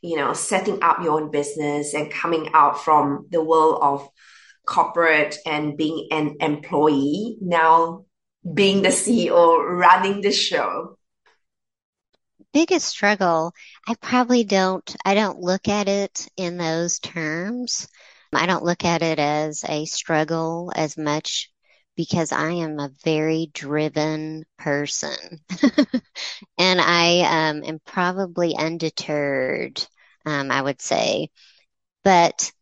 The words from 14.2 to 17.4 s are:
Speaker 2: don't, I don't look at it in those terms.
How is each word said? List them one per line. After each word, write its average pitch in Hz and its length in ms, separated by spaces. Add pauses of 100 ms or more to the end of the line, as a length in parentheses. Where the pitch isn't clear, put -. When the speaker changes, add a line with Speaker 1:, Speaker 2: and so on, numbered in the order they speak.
Speaker 2:
don't, 190 600
I 196 80
don't 202 280
look 185 280
at 202 200
it 196 380 (120)
in 175 180
those 170 420
terms. 175 880 (440)